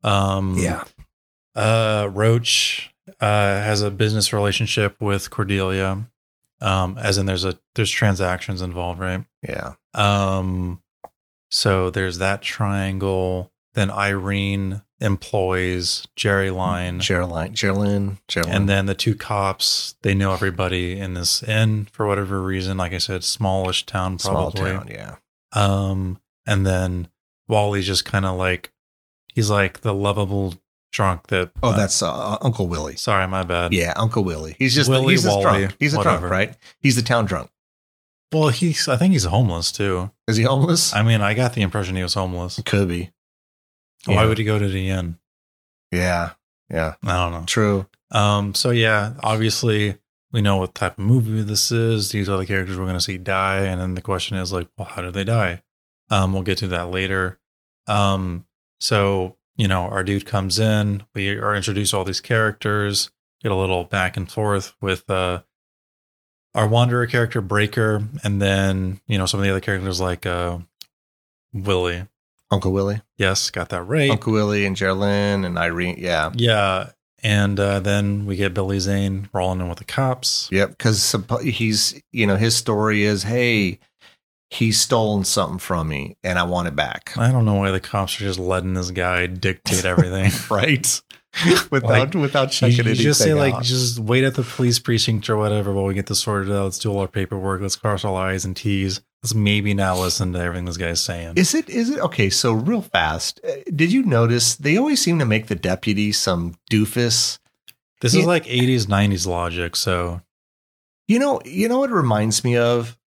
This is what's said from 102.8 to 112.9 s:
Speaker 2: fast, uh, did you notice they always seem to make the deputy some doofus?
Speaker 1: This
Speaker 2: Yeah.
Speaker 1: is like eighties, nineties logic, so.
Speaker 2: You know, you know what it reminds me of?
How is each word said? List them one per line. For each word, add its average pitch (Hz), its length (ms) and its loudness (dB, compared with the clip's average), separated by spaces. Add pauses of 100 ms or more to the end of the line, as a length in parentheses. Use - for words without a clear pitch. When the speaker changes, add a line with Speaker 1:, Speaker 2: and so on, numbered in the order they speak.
Speaker 2:
fast, 80 640 -2
uh, 480 60 -4 (240)
did 165 160 2
you 254 140 4
notice 117 500 4
they 147 220 2
always 277 260 2
seem 170 160 2
to 143 60 2
make 107 240 2
the 101 80 -2
deputy 104 560 0
some 85 420 -2 (160)
doofus? 113 720 0 (600)
Speaker 1:
This 120 140 2
Speaker 2:
Yeah. 185 60 6
Speaker 1:
is 160 60 4
like 170 220 2
eighties, 123 380 2
nineties 98 400 2
logic, 87 480 -4
so. 87 460 -2 (880)
Speaker 2:
You 220 100 4
know, 277 260 2
you 185 240 -2
know 254 120 2
what 277 100 0
it 233 40 -4
reminds 110 500 2
me 120 120 2
of? 117 400 0 (120)